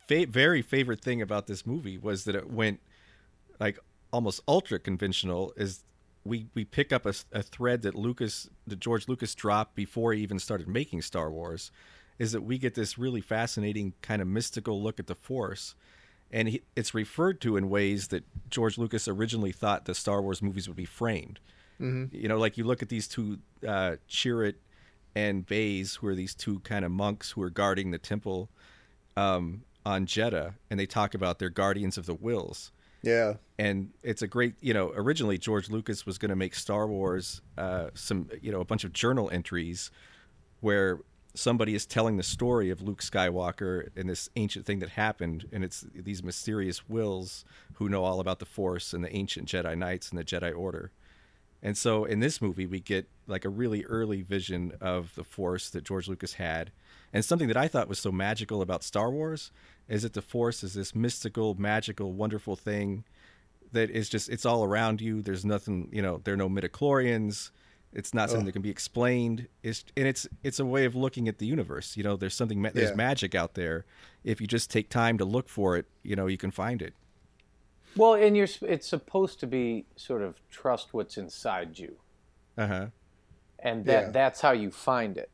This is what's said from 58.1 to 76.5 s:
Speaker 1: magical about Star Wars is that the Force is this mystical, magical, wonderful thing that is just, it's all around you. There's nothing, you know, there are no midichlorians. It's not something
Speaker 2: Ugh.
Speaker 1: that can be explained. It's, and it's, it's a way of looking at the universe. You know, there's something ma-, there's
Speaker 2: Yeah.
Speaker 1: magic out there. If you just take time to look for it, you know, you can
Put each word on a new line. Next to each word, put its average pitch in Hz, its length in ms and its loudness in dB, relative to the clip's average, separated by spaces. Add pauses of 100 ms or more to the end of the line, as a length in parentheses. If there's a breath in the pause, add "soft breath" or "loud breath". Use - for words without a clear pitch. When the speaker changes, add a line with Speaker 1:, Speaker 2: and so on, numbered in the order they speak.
Speaker 1:
magical 104 500 0
about 90 220 -2
Star 110 260 0
Wars 156 400 -4 (380 soft breath)
is 107 140 0
that 117 100 -2
the 104 100 -4
Force 117 400 0
is 95 120 -8
this 98 200 -6
mystical, 110 600 0
magical, 104 580 0
wonderful 107 440 -2
thing 104 480 -2 (680 soft breath)
that 113 180 2
is 110 180 -2
just, 107 200 -2
it's 120 180 -2
all 117 180 6
around 110 360 2
you. 110 220 -2
There's 98 220 -2
nothing, 101 480 0
you 104 100 -2
know, 90 200 0
there 101 120 0
are - 20 0
no 98 120 2
midichlorians. 113 1000 2 (420 soft breath)
It's - 220 -8
not 107 140 4
something 113 140 2
Speaker 2:
Ugh. 98 60 0
Speaker 1:
that 95 40 -2
can 98 100 -4
be 104 80 -2
explained. 120 800 0 (160)
It's, 113 180 -4 (140)
and 139 100 2
it's, 131 220 0 (160)
it's 139 160 -2
a 139 60 2
way 135 180 4
of 123 100 2
looking 127 320 0
at 110 120 0
the 107 80 -2
universe. 110 500 -2
You 104 80 0
know, 101 120 2
there's 95 180 -2
something 110 280 0
ma-, 107 100 2
there's 110 180 4
Speaker 2:
Yeah. 101 60 -2
Speaker 1:
magic 117 380 2
out 85 200 0
there. 85 300 -2 (380 loud breath)
If 110 180 0
you 110 60 -2
just 113 240 0
take 110 200 0
time 117 280 4
to 98 60 0
look 117 240 0
for 92 280 4
it, 87 100 -2 (180)
you 101 100 -2
know, 95 140 0
you 95 80 0
can 95 160 -4